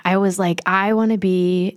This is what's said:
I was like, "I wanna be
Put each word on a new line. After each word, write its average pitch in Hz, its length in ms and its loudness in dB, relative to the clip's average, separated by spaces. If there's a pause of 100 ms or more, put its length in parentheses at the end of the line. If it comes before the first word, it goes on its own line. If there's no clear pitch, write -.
I 185 100 2
was 196 220 0
like, 175 260 -2
"I 196 300 0
wanna 220 240 0
be 180 580 0